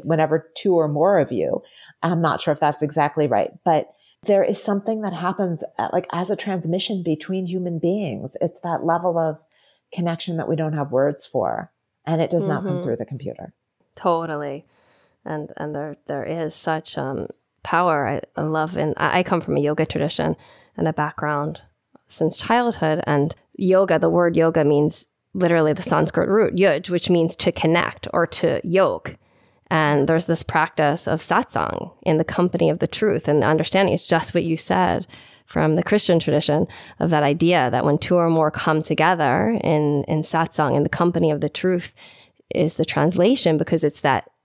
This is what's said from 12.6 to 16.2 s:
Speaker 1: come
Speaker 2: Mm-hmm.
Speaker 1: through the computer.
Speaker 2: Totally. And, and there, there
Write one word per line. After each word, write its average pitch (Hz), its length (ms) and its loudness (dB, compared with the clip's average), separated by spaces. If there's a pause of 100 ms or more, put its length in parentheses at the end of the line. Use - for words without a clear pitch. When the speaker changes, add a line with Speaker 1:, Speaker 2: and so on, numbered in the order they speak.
Speaker 1:
come 185 120 -4
Speaker 2:
Mm-hmm. 175 80 -4
Speaker 1:
through 117 140 -2
the 110 80 -8
computer. - 480 -12 (420)
Speaker 2:
Totally. 160 680 -4 (640)
And, 151 300 -8
and 151 180 -8
there, 147 220 -8 (100)
there 143 160 -6